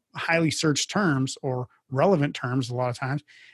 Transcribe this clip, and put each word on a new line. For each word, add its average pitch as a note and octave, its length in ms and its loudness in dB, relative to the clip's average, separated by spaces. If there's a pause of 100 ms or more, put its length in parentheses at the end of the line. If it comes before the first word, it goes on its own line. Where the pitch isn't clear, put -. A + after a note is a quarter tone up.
(160)
highly E3 360 2
searched - 400 0
terms C#3+ 500 0
or B2+ 260 -4 (220)
relevant D3 460 2
terms B2+ 340 -2
a B2 60 -6
lot B2 140 -2
of A#2+ 80 -6
times, C#3 260 -4 (300)